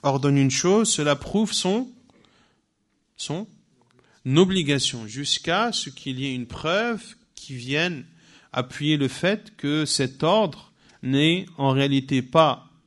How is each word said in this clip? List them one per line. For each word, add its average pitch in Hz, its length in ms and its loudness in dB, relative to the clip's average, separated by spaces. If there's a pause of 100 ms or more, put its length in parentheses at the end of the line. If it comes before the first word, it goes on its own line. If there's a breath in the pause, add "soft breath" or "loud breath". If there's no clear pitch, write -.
ordonne 139 340 2
une 135 140 4
chose, 208 380 2
cela 147 280 0
prouve 208 340 -2
son, 214 380 -2 (1300 soft breath)
son 175 280 -8 (920 soft breath)
obligation, 147 680 2
jusqu'à 165 680 -2
ce - 160 -6
qu'il 131 320 -10
y 139 60 -4
ait 131 60 -4
une 123 140 -8
preuve 208 560 -4 (320)
qui - 200 -16
vienne 143 500 -4 (480 soft breath)
appuyer 147 420 -2
le 139 140 0
fait 202 480 -4
que 151 260 -2
cet 131 400 -4
ordre 190 480 0 (320 soft breath)
n'est 160 420 2 (120)
en 139 140 2
réalité 135 500 2
pas 143 500 2 (160)